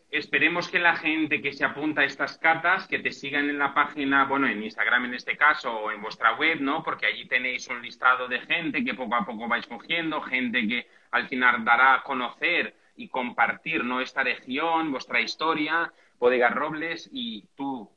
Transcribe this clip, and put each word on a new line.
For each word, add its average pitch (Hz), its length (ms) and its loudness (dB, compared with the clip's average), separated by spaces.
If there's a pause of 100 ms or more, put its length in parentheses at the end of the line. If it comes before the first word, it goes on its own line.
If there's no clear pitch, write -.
(100)
esperemos 156 580 0
que 180 120 0
la 170 160 4
gente 156 440 0
que 139 120 -4
se 143 120 -4
apunta 147 360 0
a 143 40 6
estas 139 320 -4
catas, 175 520 2
que 139 100 -2
te 120 140 -4
sigan 143 360 -2
en 143 100 -2
la 143 140 0
página, 139 520 2
bueno, 135 240 2
en 107 160 -2
Instagram 110 400 0
en 123 100 -6
este 120 220 -6
caso, 147 360 2
o 110 200 -4
en 104 100 -8
vuestra 113 320 2
web, 151 260 2
¿no? 143 220 0
Porque 147 240 -2
allí 117 220 -2
tenéis 127 400 -2
un 123 120 -6
listado 127 460 0
de 123 140 -2
gente 156 440 -2
que 123 100 -2
poco 120 200 -4
a 120 100 2
poco 117 220 -8
vais 117 220 -2
cogiendo, 156 520 -4
gente 123 460 0
que 120 220 -4 (240)
al 120 160 0
final 123 360 2
dará 123 300 6
a - 80 0
conocer 135 720 -2 (220)
y 120 120 -14
compartir, 123 760 -2
¿no? 127 160 -2
Esta 127 240 -2
región, 151 680 -2
vuestra 127 300 -2
historia, 156 720 -2 (260)
Bodega 123 320 6
Robles, 156 640 -4
y 117 320 -8 (120)
tú, 135 400 -8